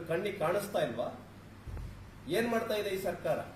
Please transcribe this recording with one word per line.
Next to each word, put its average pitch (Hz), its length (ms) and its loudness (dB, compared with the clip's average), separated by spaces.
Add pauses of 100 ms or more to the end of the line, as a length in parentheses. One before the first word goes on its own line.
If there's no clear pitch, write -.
(100)
ಕಣ್ಣಿಗೆ 190 280 -2
ಕಾಣಿಸ್ತಾ 185 480 6
ಇಲ್ವಾ? 120 220 2 (1200)
ಏನ್ 220 220 2
ಮಾಡ್ತಾ 226 240 0
ಇದೆ 202 220 0
ಈ 190 60 -4
ಸರ್ಕಾರ? 175 360 0 (180)